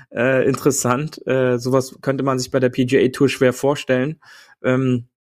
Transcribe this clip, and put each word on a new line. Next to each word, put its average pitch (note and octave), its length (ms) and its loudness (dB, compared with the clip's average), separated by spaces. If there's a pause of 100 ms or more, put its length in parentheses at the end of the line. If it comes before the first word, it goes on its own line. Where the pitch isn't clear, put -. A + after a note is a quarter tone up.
(120)
äh, B2+ 360 0
interessant. C3+ 800 -2
Äh, B2+ 320 0
sowas B2+ 440 -2
könnte C3+ 220 -2
man C3+ 140 0
sich B2+ 140 -6
bei C3+ 80 0
der B2+ 100 2
P B2+ 160 0
G B2+ 180 2
A B2 60 4
Tour B2+ 200 2
schwer B2+ 220 2
vorstellen. C#3 680 -2 (440)
Ähm, B2+ 440 0 (300)